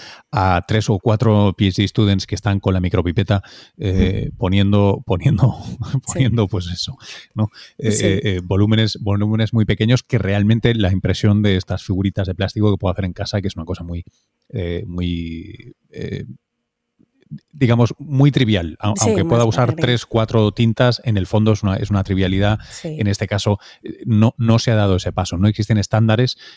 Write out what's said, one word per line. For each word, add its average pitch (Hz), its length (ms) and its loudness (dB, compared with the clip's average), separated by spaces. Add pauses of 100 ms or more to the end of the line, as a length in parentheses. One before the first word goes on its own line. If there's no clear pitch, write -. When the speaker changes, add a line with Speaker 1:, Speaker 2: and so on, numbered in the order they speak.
(320)
Speaker 1:
a 95 360 2
tres 110 240 0
o 101 80 0
cuatro 107 580 2
P 101 120 2
H 95 120 0
D 98 60 2
students 98 400 0
que - 80 -6
están 101 240 -2
con 95 160 0
la 95 40 0
micropipeta, 92 600 0 (360)
eh, 98 500 0
Speaker 2:
Ujú. - 100 -12
Speaker 1:
poniendo, 101 680 2
poniendo, 107 520 0 (240)
<laughs> - 140 -6
Speaker 2:
Sí. 135 120 -2
Speaker 1:
poniendo, 117 420 0
pues 92 200 -6
eso, - 280 -8 (380)
¿no? 104 160 -2 (300)
Eh, 113 120 0
Speaker 2:
Sí. 104 140 0
Speaker 1:
eh, 98 180 2
eh, 92 200 -2
volúmenes, 104 580 2
volúmenes 107 500 0
muy 110 140 2
pequeños 113 380 2
que - 160 -2
realmente 104 560 2
la 98 160 2
impresión 101 500 2
de 101 140 2
estas 92 280 -4
figuritas 98 440 -2
de 92 80 -6
plástico 107 360 0
que 98 60 0
puedo 95 160 0
hacer 92 120 -4
en 90 80 -6
casa, 101 280 -6
que 95 60 -6
es - 80 -8
una 82 100 -10
cosa 85 180 -8
muy, 87 200 -10 (460)
eh, 87 380 -6
muy, 85 840 -8 (180)
eh, - 340 -10 (1300)
digamos, 117 480 2
muy 143 320 2
trivial. 104 480 0
A-, 107 160 -2
Speaker 2:
Sí, 107 140 0
Speaker 1:
aunque 101 160 0
pueda 117 200 2
Speaker 2:
más 113 40 2
Speaker 1:
usar 120 200 0
Speaker 2:
trivial. 156 160 -2
Speaker 1:
tres, 120 200 0
cuatro 110 460 2
tintas, 120 540 0
en 104 120 0
el 92 100 -2
fondo 107 260 2
es 104 100 -2
una, 95 140 0
es - 140 -4
una 98 120 2
trivialidad. 95 560 0 (120)
Speaker 2:
Sí. 156 280 -10
Speaker 1:
En 107 80 0
este 98 200 -2
caso, 104 320 0 (240)
eh, - 220 -14
no, 110 320 4
no 113 220 2
se 123 120 0
ha 110 40 2
dado 101 200 2
ese 90 160 -4
paso. 95 260 -4
No 95 100 4
existen 107 300 0
estándares 110 600 2 (200)